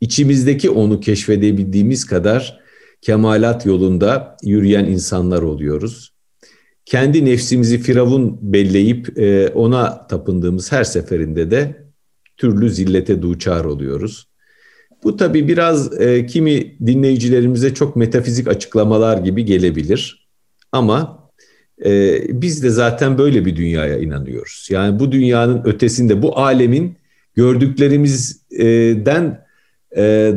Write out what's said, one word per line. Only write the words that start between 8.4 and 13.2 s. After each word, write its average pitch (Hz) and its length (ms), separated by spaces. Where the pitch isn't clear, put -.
belleyip, 101 760
e, 98 300
ona 117 580
tapındığımız 87 640
her 87 120
seferinde 82 640
de 143 240
türlü 113 340
zillete 92 520